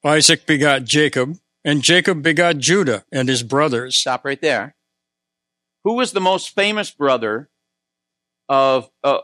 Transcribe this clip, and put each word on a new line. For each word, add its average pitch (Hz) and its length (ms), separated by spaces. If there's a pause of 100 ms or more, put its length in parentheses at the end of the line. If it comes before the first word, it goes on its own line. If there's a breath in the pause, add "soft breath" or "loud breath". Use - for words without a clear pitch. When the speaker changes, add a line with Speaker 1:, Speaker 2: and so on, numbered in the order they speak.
Speaker 1:
Isaac 151 420
begot 139 380
Jacob, 143 540 (260)
and 147 180
Jacob 175 400
begot 165 360
Judah 135 540
and 131 160
his 127 140
brothers. 127 540
Speaker 2:
Stop - 280
right 139 160
there. 135 360 (1080)
Who 214 100
was 247 180
the 196 80
most 185 340
famous 208 380
brother 123 580 (960)
of, 135 400 (140)
uh, 139 220